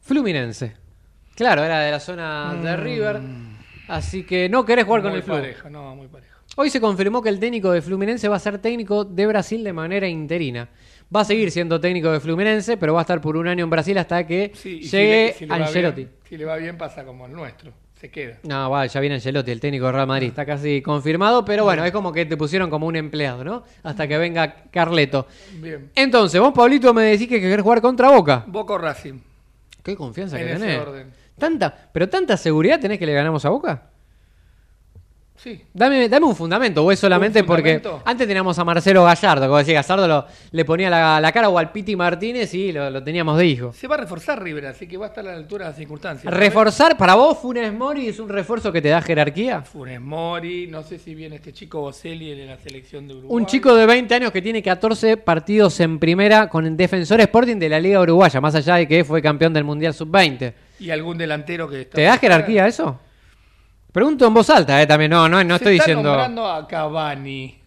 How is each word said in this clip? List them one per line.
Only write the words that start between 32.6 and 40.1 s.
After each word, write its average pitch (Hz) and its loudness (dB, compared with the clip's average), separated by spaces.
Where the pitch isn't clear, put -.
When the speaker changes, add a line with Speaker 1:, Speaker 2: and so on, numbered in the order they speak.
Speaker 1:
tenés 196 -4
que 170 -6
le 147 -2
ganamos 147 -2
a 143 2
Boca. 226 -4
Speaker 2:
Sí. 226 -18
Speaker 1:
Dame, 254 4
dame 285 4
un 214 2
fundamento, 165 0
¿o 190 6
es 190 2
solamente 196 4
Speaker 2:
¿Un 180 0
Speaker 1:
porque 160 4
Speaker 2:
fundamento? 156 -10
Speaker 1:
antes 247 -2
teníamos 185 -2
a 175 0
Marcelo 175 4
Gallardo, 170 4
como 143 4
decía, 147 2
Gallardo 185 0
lo, 147 2